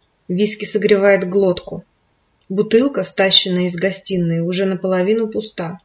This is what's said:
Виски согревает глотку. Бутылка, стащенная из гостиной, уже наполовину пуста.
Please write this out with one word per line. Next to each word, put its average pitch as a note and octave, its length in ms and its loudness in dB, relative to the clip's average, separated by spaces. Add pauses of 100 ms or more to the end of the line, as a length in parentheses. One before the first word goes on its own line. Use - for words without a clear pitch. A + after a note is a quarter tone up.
(280)
Виски G3+ 380 -2
согревает G3 640 2
глотку. F#3 560 -2 (640)
Бутылка, G#3+ 540 2
стащенная F3+ 640 0
из F3+ 80 -4
гостиной, F3 680 -2
уже F3+ 240 -2
наполовину F#3+ 640 0
пуста. F#3 580 -8